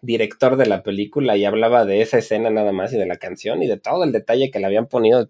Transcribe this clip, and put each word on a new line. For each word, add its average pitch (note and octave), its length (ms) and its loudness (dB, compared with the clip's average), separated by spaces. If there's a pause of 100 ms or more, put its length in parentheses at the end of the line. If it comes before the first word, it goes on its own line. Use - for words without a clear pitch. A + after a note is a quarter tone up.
director A#2+ 540 0
de C3 100 2
la G2 180 0
película G#2 520 -2
y G2+ 80 0
hablaba A2+ 400 2
de G2 180 2
esa A2+ 160 0
escena A2+ 320 -2
nada G#2+ 200 0
más G2 220 -4
y A#2+ 60 -2
de G2 80 -2
la F2 100 -6
canción G#2 480 -8
y - 20 0
de G#2+ 120 -2
todo E3 260 -2
el D3 80 0
detalle B2+ 400 -2
que - 80 -6
le G2 60 -2
habían G#2+ 200 0
ponido, A#2 440 2